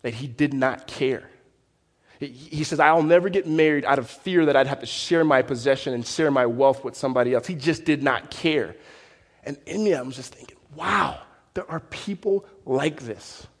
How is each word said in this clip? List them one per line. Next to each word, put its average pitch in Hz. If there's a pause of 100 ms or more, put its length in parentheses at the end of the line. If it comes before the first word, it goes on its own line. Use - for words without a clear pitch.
that 117
he 127
did 143
not 131
care. 131 (880)
He, 143
he 147
says, 156
"I'll 160
never 175
get 185
married 156
out 135
of 123
fear 180
that 139
I'd 135
have 139
to -
share -
my 135
possession 131
and 120
share 156
my 131
wealth 131
with -
somebody 127
else." 117
He 180
just 151
did 151
not 127
care. 143 (680)
And 143
in 202
me, 196
I'm 131
just 127
thinking, - (180)
"Wow, 82 (320)
there -
are 160
people - (200)
like 147
this." - (120)